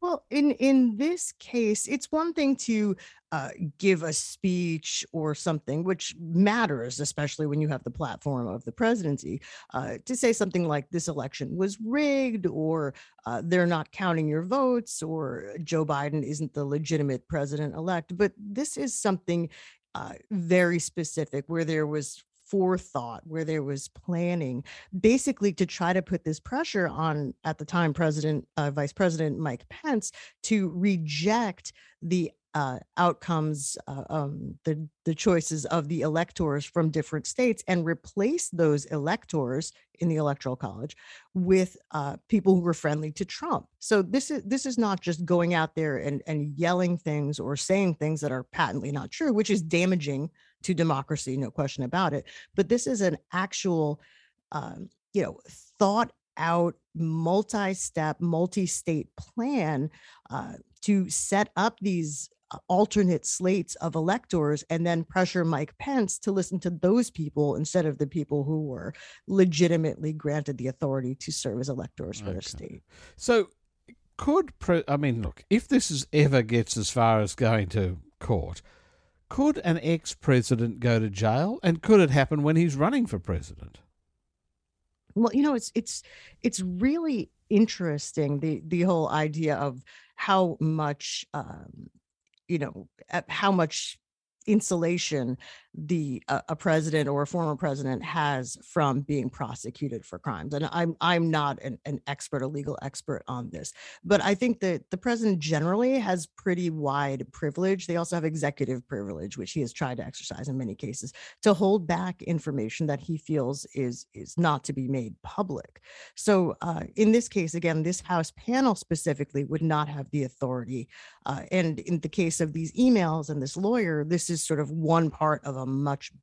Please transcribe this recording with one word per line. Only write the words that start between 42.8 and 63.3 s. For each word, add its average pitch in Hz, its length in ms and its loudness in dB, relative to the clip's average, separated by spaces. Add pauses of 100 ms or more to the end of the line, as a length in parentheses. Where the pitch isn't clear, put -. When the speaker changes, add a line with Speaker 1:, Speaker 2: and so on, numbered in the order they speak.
Speaker 1:
to 196 120 -4
Trump. - 420 -4 (120)
So 208 240 4
this 202 280 0
is, 285 120 -2
this 247 240 -2
is 247 100 -2
not 202 240 2
just 170 240 -2
going 175 280 4
out 160 220 2
there 156 220 0
and, 143 300 -2
and 151 200 -2 (100)
yelling 175 400 2
things 147 420 -2
or 139 180 -4
saying 190 380 2
things 156 260 -2
that 147 100 -2
are 127 120 -4
patently 139 480 -2
not 139 200 -6
true, 302 220 0
which 208 160 2
is 196 140 2
damaging 160 640 0 (340)
to 185 100 -2
democracy, 143 640 0
no 135 140 -4
question 139 320 -4
about 160 300 0
it. 135 120 -4 (300)
But 190 140 2
this 240 180 2
is 240 140 0
an 175 160 2 (160)
actual, 170 640 0 (540)
um, 117 360 -8 (240)
you 202 100 2
know, - 160 -6 (380)
thought 214 360 2 (240)
out, 170 380 2 (200)
multi-step, 165 1300 0
multi-state 170 960 0
plan, 156 720 -2 (400)
uh, - 240 -8 (280)
to 196 280 2
set 196 460 0
up 226 260 2
these, 170 480 -2 (220)
uh, - 60 -12 (100)
alternate 185 580 4
slates 185 500 0